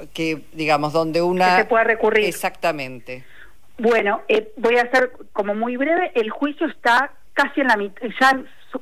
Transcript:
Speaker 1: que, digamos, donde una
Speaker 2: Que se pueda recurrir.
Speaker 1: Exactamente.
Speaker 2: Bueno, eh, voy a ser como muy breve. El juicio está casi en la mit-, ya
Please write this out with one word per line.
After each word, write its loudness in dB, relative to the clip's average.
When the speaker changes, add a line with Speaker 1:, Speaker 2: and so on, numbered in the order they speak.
Speaker 1:
que, -4
digamos, 2
donde 2
una 4
Speaker 2:
Que 6
se -2
pueda 4
recurrir. 2
Speaker 1:
Exactamente. -6
Speaker 2:
Bueno, 2
eh, 0
voy 2
a 2
ser 2
como -2
muy -4
breve. 0
El 0
juicio -4
está 0
casi 0
en 2
la 4
mit-, -4
ya 4